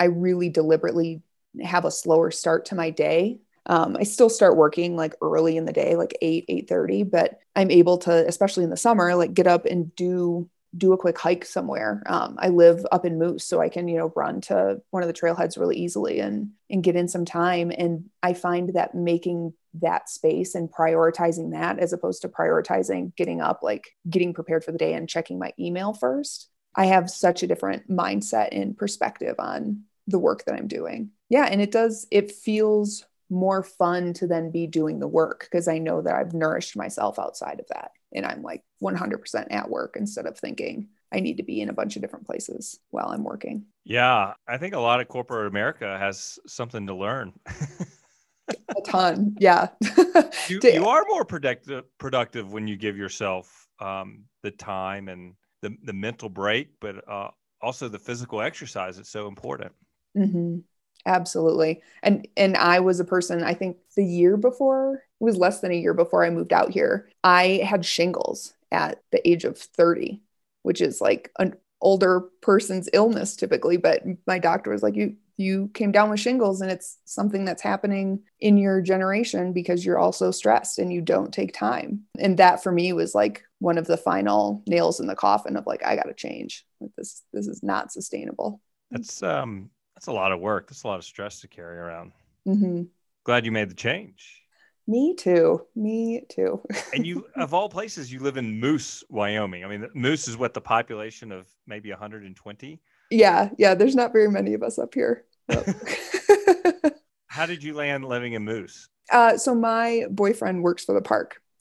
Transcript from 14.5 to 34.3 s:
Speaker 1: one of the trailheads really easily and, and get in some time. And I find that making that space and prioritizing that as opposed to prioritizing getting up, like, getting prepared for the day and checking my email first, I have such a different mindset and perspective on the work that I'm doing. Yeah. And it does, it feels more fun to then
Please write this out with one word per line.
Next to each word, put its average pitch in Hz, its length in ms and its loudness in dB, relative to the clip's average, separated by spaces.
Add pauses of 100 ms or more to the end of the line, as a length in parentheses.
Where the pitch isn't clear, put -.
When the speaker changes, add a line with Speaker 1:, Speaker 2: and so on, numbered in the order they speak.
Speaker 1:
one 185 120 -2
of 175 40 -2
the 165 60 -4
trailheads 170 460 -2
really 175 180 0
easily 175 420 -2
and, 208 340 -4 (180)
and 190 120 0
get 175 140 2
in 175 120 0
some 175 180 -4
time. 170 500 0
And 170 320 -2 (140)
I 180 100 2
find 175 380 -2
that 175 240 0
making 170 580 -2 (280)
that 170 300 -2
space 160 440 0
and 170 160 -4
prioritizing 165 840 2
that 165 260 -4
as 175 160 0
opposed 180 280 -4
to 180 60 -8
prioritizing 165 880 0
getting 170 240 -4
up, 160 220 0
like, - 280 -4 (180)
getting 175 260 0
prepared 165 300 -4
for 165 80 -8
the 170 60 -6
day 160 160 0
and 165 140 -8
checking 175 300 -6
my 185 200 -8
email 180 360 -4
first, 262 540 -4 (260)
I 190 120 2
have 185 240 4
such 180 320 0
a 175 40 -2
different - 440 -4
mindset - 600 0
and - 240 -4
perspective - 600 -4
on 208 440 -6 (240)
the 196 120 0
work - 260 2
that - 100 -4
I'm - 120 -8
doing. - 440 -8 (180)
Yeah. 269 220 4
And 202 120 2
it 202 80 0
does, 226 400 0
it 202 220 2
feels 214 760 0 (240)
more 190 320 0
fun 175 500 0
to 175 140 -4
then 165 240 -2